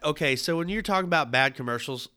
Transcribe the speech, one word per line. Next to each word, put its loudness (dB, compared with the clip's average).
okay, 0
so -2
when -2
you're -2
talking 0
about 2
bad 4
commercials -4